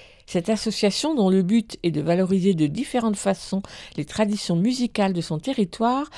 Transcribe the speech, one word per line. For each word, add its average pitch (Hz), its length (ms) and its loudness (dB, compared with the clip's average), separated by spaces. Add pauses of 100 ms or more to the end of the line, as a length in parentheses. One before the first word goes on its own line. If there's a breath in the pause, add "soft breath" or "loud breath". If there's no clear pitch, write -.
(280 loud breath)
Cette 175 220 -2
association, 220 640 0
dont 208 160 4
le 190 140 4
but 214 400 0
est 170 80 0
de 151 100 -2
valoriser 180 540 2
de 156 100 2
différentes 220 500 -2
façons 196 460 -2 (340 loud breath)
les 147 100 -6
traditions 202 500 -2
musicales 214 580 0
de 170 80 -2
son 160 160 -4
territoire, 247 800 -2